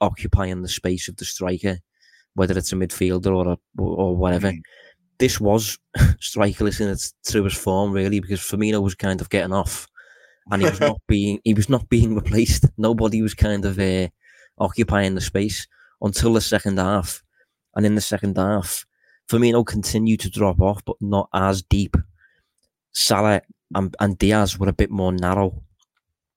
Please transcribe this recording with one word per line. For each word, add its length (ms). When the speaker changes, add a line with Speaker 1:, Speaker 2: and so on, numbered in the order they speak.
Speaker 1:
occupying 600
the 60
space 380
of 120
the 60
striker, 540
whether 240
it's 140
a 20
midfielder 580
or 200
a, 60
or, 160
or 200
whatever. 340
Speaker 2:
Mm. 100
Speaker 1:
This 200
was 460
<laughs> 100
strikerless 600
in 80
its 260
truest 320
form, 320
really, 260
because 220
Firmino 420
was 140
kind 240
of 100
getting 220
off, 340
and 120
he 60
was 120
Speaker 2:
<laughs> 80
Speaker 1:
not 180
being, 380
he 100
was 140
not 220
being 260
replaced. 500
Nobody 460
was 120
kind 300
of, 140
uh, 300
occupying 560
the 60
space 480
until 320
the 80
second 380
half. 440
And 100
in 80
the 60
second 360
half, 480
Firmino 340
continued 560
to 100
drop 300
off, 240
but 160
not 320
as 300
deep. 320
Salah 460
and, 260
and 180
Diaz 400
were 100
a 60
bit 160
more 220
narrow, 500